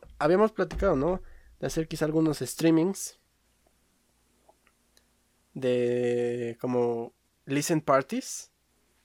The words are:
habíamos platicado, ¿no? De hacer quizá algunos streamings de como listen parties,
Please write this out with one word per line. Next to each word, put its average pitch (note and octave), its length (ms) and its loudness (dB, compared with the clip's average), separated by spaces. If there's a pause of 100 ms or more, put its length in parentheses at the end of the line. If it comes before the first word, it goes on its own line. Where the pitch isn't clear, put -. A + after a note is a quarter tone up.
(180)
habíamos F#3+ 360 4
platicado, F#3 420 0
¿no? E3 260 0 (380)
De C#3+ 80 -6
hacer D#3+ 220 -4
quizá D#3+ 160 -4
algunos D#3 340 0
streamings E3 800 0 (2250)
de A#2+ 1080 0
como A#2+ 520 0 (320)
listen D3 360 0
parties, - 720 -2 (540)